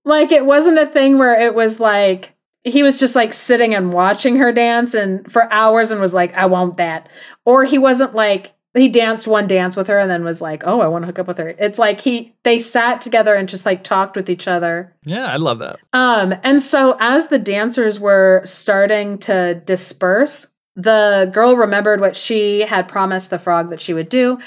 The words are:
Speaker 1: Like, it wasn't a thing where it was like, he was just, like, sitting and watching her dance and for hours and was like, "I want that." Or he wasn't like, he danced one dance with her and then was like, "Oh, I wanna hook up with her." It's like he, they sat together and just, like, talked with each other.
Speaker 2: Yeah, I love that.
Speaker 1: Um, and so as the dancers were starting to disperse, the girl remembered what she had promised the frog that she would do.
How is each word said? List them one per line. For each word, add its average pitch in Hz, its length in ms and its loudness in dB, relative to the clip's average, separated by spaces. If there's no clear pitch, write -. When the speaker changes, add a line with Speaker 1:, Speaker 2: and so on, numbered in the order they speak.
Speaker 1:
Like, 302 280 2
it 277 120 4
wasn't 311 360 4
a 294 60 2
thing 277 320 2
where 240 220 4
it 233 140 0
was 220 240 0
like, 202 540 0
he 262 180 2
was 277 160 4
just, 262 160 0
like, 226 180 0
sitting 233 400 2
and 185 200 -2
watching 208 460 0
her 247 120 2
dance 233 420 0
and 202 380 -4
for 233 220 2
hours 220 400 2
and 208 80 -6
was 185 140 -2
like, 180 220 -2
"I 190 100 0
want 180 320 -2
that." 165 300 -6
Or 262 180 4
he 269 160 2
wasn't 262 380 2
like, 202 380 -2
he 254 140 6
danced 226 380 0
one 214 200 2
dance 185 280 0
with 196 120 -4
her 202 120 2
and 190 120 0
then 170 120 -2
was 170 200 -6
like, 156 240 -10
"Oh, 226 140 0
I 180 80 2
wanna 170 180 -6
hook - 140 -12
up - 80 -8
with 175 100 -8
her." 165 200 -8
It's 208 200 -4
like 208 240 0
he, 240 400 -4
they 240 160 2
sat 240 420 -2
together 220 340 0
and 190 140 -2
just, 190 160 -10
like, 190 180 -4
talked 196 340 -2
with 190 120 -8
each 180 200 -6
other. 175 440 -4
Speaker 2:
Yeah, 190 300 -8
I 135 40 -4
love 131 240 -2
that. - 180 -14
Speaker 1:
Um, 226 480 0
and 277 180 2
so 269 400 2
as 269 280 0
the 277 100 2
dancers 208 600 -4
were 190 460 4
starting 202 720 -2
to 180 360 -2
disperse, 185 960 -2
the 202 580 2
girl 240 240 4
remembered 208 440 0
what 190 160 0
she 208 460 -2
had 202 260 -2
promised 190 420 -4
the 175 80 -6
frog 170 320 -2
that 165 100 -14
she 175 140 -8
would 160 160 -6
do. 254 360 0